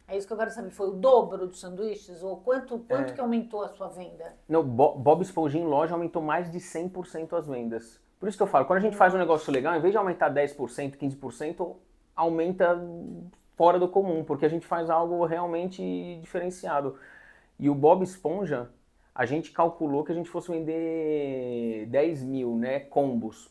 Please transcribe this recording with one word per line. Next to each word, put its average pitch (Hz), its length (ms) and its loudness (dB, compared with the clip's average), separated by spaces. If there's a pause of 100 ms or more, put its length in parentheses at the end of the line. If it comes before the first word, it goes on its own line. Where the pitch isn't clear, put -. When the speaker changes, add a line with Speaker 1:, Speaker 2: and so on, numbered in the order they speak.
Speaker 1:
É 190 80 -4
isso 202 100 -4
que 233 60 -6
eu 214 40 -8
quero 214 140 -2
saber, 190 200 -10
foi 196 180 -4
o 202 40 -6
dobro 196 540 4
dos - 120 -12
sanduíches? 180 640 -10
Ou 190 140 -6
quanto, 254 420 -2
quanto 254 320 -2
Speaker 2:
É. - 20 -10
Speaker 1:
que 277 80 -8
aumentou 233 420 -2
a 190 60 -8
sua - 180 -10
venda? 170 460 -14 (140)
Speaker 2:
Não, 160 160 4
Bo-, 131 320 4
Bob 147 260 4
Esponja 160 360 -2
em 170 80 -2
loja 160 280 2
aumentou 170 280 -4
mais 160 300 -2
de 175 80 -8
cem 170 300 -8
por 185 180 -10
cento 160 280 -8
as 156 120 -4
vendas. 117 520 -8 (200)
Por 185 80 -4
isso 208 100 -6
que 180 60 4
eu 190 40 2
falo, 147 180 4
quando 185 140 4
a - 20 0
gente 208 160 0
faz 185 160 8
um 190 40 0
Speaker 1:
Nossa. 180 80 2
Speaker 2:
negócio 156 280 2
legal, 139 220 2
em 160 40 2
vez 180 140 4
de 220 40 2
aumentar 180 300 0
dez 143 240 2
por 123 180 -6
cento, 139 280 -8
quinze 135 180 -4
por 131 160 -10
cento, 170 460 -8 (360)
aumenta 175 640 2 (800)
fora 175 220 6
do 180 120 2
comum, 180 340 2
porque 151 220 -2
a 151 40 6
gente 165 160 -4
faz 170 240 -2
algo 170 360 2
realmente 175 960 -4
diferenciado. 170 720 -4 (640)
E 139 100 2
o 143 60 2
Bob 156 280 6
Esponja, 156 680 -4 (440)
a 123 120 0
gente 147 260 -4
calculou 160 520 0
que 151 80 -4
a 170 40 0
gente 165 140 -6
fosse 175 220 -8
vender 147 1400 -2
dez 139 360 2
mil, 127 320 -2
né, 127 240 -2
combos, 123 720 -2